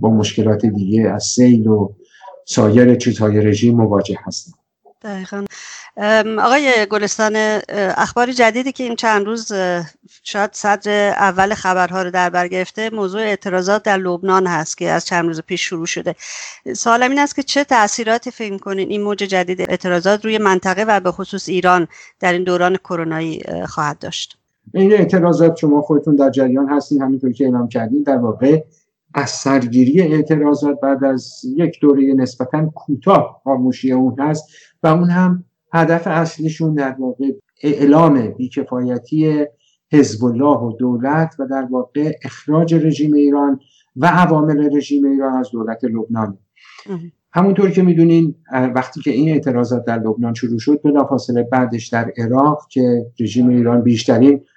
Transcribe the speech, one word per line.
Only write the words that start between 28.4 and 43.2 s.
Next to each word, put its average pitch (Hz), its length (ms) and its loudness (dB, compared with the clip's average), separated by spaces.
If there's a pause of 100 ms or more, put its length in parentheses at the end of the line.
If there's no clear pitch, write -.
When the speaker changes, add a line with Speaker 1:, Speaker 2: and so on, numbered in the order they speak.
Speaker 1:
از 143 160 -2
سرگیری 127 720 2
اعتراضات 147 760 0
بعد 135 240 0
از 131 400 -4 (120)
یک 160 240 -2
دورهٔ 139 340 4
نسبتاً 131 600 -2
کوتاه - 720 0
خاموشی 131 480 0
اون 127 260 0
هست 156 300 -4 (340)
و 170 40 2
اون 175 240 2
هم 180 340 0 (280)
هدف 165 340 2
اصلیشون 160 680 -2
در 135 240 -4
واقع 131 340 -4 (300)
اعلام 143 640 4
بی‌کفایتی 127 1160 -4 (480)
حزب 117 320 4
الله 123 340 2
و 117 140 -6
دولت 131 680 -2
و 139 80 -6
در 135 240 -4
واقع 127 420 -4 (120)
اخراج 160 500 -2
رژیم 151 380 0
ایران 143 480 2 (360)